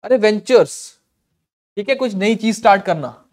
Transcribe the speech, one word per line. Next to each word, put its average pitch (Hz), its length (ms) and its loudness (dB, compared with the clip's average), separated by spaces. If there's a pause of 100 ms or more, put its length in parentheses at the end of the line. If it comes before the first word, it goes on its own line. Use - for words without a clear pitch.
अरे 247 120 0
वेंचर्स, 214 600 2 (1000)
ठीक 202 120 -8
है, 269 60 0
कुछ 254 200 -4
नई 202 220 0
चीज 214 220 -2
स्टार्ट 196 260 4
करना 156 260 -4 (220)